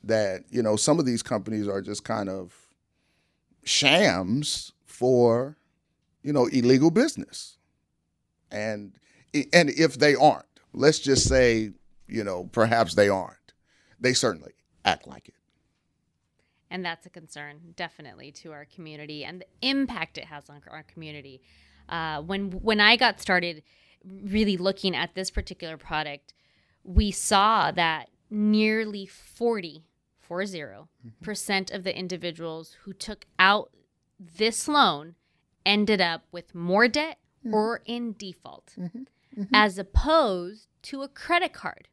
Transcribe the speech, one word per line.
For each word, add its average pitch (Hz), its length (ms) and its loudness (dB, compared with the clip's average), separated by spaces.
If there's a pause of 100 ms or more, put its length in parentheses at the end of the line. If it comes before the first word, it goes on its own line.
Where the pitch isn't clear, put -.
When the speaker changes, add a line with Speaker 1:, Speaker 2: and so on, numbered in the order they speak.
Speaker 1:
that, 101 460 -2
you 123 120 -2
know, 107 140 2
some 151 240 2
of 147 60 0
these 120 180 -2
companies 107 440 -6
are 98 140 -4
just 104 220 -10
kind 104 260 -6
of 92 240 -12 (1080)
shams 139 1080 2 (140)
for, 123 720 2 (680)
you 147 100 -4
know, 123 140 4
illegal 131 440 4
business. - 640 -2 (960)
And, 104 420 -8 (600)
and 165 160 6
if 143 300 2
they 147 160 6
aren't, 127 300 4 (280)
let's 151 260 4
just 135 280 2
say, 117 440 4 (360)
you 110 160 -6
know, 92 280 -8
perhaps 113 440 2
they 101 140 6
aren't. - 440 -6 (460)
They 127 140 2
certainly 98 400 -2 (320)
act 85 220 0
like - 200 -20
it. - 60 -20 (1400)
Speaker 2:
And 185 140 -10
that's 165 220 -8
a 180 40 -20
concern, 160 680 -20
definitely, 147 580 -14
to - 180 -20
our 147 140 -18
community 151 580 -14
and 175 180 -14
the - 260 -8
impact 247 500 -4
it 135 80 -14
has 147 240 -18
on 147 200 -20
our 156 140 -18
community. 147 580 -18 (460)
Uh, 160 340 -8
when, 196 300 -6
when 208 300 0
I 220 160 8
got 233 240 0
started 175 420 -2 (420)
really 196 520 0
looking 190 380 -2
at 156 200 -6
this 185 160 -8
particular 165 460 -10
product, 151 560 -8 (500)
we 196 280 2
saw 202 600 2
that 160 380 -2 (200)
nearly 214 760 0
forty, 180 760 -6 (360)
four 180 260 -6
zero 147 440 -14 (160)
Speaker 1:
Mm-hmm. - 180 -20
Speaker 2:
percent 202 480 -4
of 190 140 -10
the 190 120 -6
individuals 165 840 -10
who 196 80 -16
took 196 340 -14 (140)
out 202 320 4 (480)
this 196 480 -4
loan 175 480 2 (500)
ended 208 360 2
up 170 300 -2
with 175 220 -18
more 180 360 2
debt 294 280 -4 (280)
Speaker 1:
Mm-hmm. 220 80 -6
Speaker 2:
or 220 320 0
in 233 280 -8
default, - 640 -18
Speaker 1:
Mm-hmm. 180 200 -10 (440)
Mm-hmm. - 20 -4 (120)
Speaker 2:
as 208 220 4
opposed 208 880 0 (160)
to 269 200 -10
a 285 40 -12
credit 339 460 -4
card - 400 -14